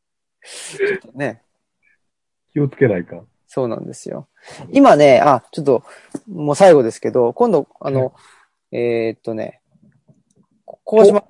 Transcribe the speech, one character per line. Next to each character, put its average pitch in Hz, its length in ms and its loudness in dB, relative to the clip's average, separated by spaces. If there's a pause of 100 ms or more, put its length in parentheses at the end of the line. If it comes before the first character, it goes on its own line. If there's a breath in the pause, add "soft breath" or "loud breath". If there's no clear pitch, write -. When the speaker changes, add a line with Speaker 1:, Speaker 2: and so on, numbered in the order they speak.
(440)
Speaker 1:
ち - 500 -8
ょ - 20 -8
っ - 40 -8
と - 180 -20
ね。 123 240 -8 (1120)
Speaker 2:
気 147 80 -4
を 139 80 -2
つ - 80 -16
け 135 100 2
な 98 100 -2
い 87 80 -10
か。 87 160 -20 (260)
Speaker 1:
そ 135 180 -8
う - 20 -6
な 113 100 -10
ん - 80 -14
で - 80 -14
す - 160 -18
よ。 - 180 -16 (440 loud breath)
今 247 240 4
ね、 139 260 6
あ、 135 300 2
ち - 80 -12
ょ - 40 -6
っ - 20 -12
と、 135 180 0 (440 soft breath)
も 151 260 -6
う - 20 -6
最 190 180 6
後 135 100 4
で 110 80 -4
す - 100 -16
け 110 100 -6
ど、 123 220 0
今 240 180 -2
度、 151 160 -2 (120)
あ 143 100 -10
の、 131 160 -4
Speaker 2:
は 127 60 -10 (600 soft breath)
い。 123 60 -10
Speaker 1:
え 117 380 -4
ー - 20 -20
っ - 40 -20
と 113 120 -10
ね、 - 280 -12 (1040)
こ-、 - 200 -20
鴻 214 200 4
島 202 240 4